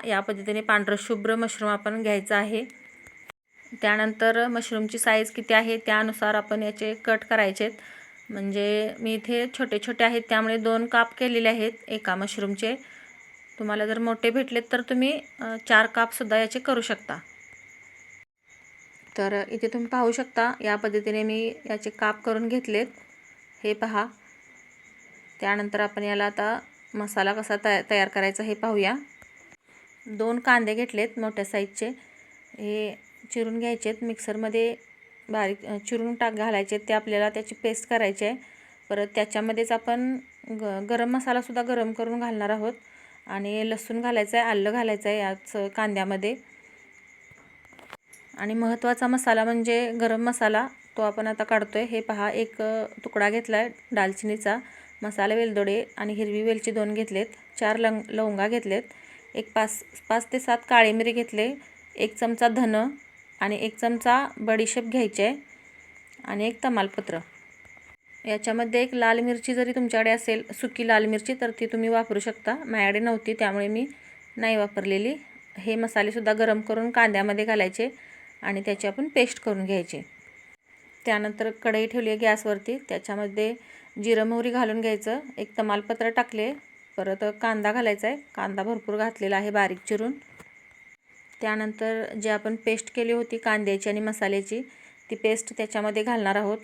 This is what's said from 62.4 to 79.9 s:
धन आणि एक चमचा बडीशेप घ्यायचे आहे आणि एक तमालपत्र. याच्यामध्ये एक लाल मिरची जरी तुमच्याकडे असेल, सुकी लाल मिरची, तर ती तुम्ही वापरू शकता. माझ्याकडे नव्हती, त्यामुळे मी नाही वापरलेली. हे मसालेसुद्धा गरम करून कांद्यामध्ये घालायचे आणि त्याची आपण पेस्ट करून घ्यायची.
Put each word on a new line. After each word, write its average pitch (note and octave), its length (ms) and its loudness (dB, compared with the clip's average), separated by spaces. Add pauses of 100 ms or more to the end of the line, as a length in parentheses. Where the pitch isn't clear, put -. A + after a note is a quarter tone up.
धन A3+ 420 2 (500)
आणि G#3 160 0
एक A3 200 -4
चमचा A#3+ 600 2
बडीशेप A3 480 0
घ्यायचे A3 420 2
आहे C4 100 0 (880)
आणि G#3 240 -4
एक A3 160 -6
तमालपत्र. G3 540 -2 (1080)
याच्यामध्ये A3+ 580 0
एक B3+ 120 -2
लाल A#3 260 6
मिरची A#3+ 340 0
जरी B3 180 2
तुमच्याकडे A#3 380 2
असेल, A3+ 320 0 (100)
सुकी A#3+ 360 -4
लाल A3 180 6
मिरची, G#3+ 340 0
तर A#3+ 100 0
ती A3+ 160 -4
तुम्ही A3+ 220 0
वापरू A3+ 300 2
शकता. G#3+ 360 -2 (120)
माझ्याकडे G#3 320 4
नव्हती, A3 340 0
त्यामुळे G3+ 360 0
मी A3+ 180 -2 (500)
नाही A3+ 200 2
वापरलेली. G#3 580 0 (440)
हे A3 180 -2
मसालेसुद्धा A3 560 2
गरम A3 280 4
करून A3 300 -2
कांद्यामध्ये G#3 540 4
घालायचे G#3+ 440 2 (540)
आणि G3 180 -4
त्याची G3+ 260 -2
आपण C4+ 220 -2
पेस्ट B3+ 320 2
करून G3 240 -2
घ्यायची. F3+ 360 -2 (1080)